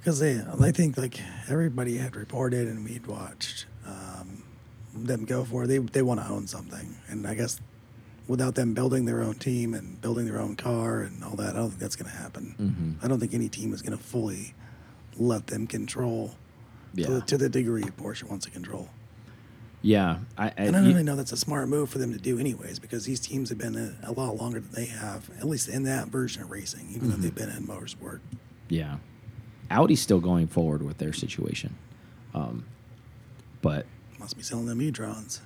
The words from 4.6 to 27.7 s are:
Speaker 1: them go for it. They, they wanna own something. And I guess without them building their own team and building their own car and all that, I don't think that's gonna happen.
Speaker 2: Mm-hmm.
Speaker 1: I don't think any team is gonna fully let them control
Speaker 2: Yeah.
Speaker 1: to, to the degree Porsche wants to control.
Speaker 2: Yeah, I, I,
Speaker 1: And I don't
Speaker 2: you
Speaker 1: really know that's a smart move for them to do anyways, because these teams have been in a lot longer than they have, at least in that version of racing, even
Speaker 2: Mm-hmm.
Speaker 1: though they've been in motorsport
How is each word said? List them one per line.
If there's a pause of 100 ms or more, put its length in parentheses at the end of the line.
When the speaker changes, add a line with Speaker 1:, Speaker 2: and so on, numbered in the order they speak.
Speaker 1:
them
go
for
it.
They,
they
wanna
own
something. (100)
And
I
guess (680)
without
them
building
their
own
team
and
building
their
own
car
and
all
that,
I
don't
think
that's
gonna
happen.
Speaker 2:
Mm-hmm.
Speaker 1:
I
don't
think
any
team
is
gonna
fully (640)
let
them
control (580)
Speaker 2:
Yeah.
Speaker 1:
to,
to
the
degree
Porsche
wants
to
control. (920)
Speaker 2:
Yeah, (180)
I,
I,
Speaker 1:
And
I
don't
Speaker 2:
you
Speaker 1:
really
know
that's
a
smart
move
for
them
to
do
anyways,
because
these
teams
have
been
in
a
lot
longer
than
they
have, (100)
at
least
in
that
version
of
racing,
even
Speaker 2:
Mm-hmm.
Speaker 1:
though
they've
been
in
motorsport (520)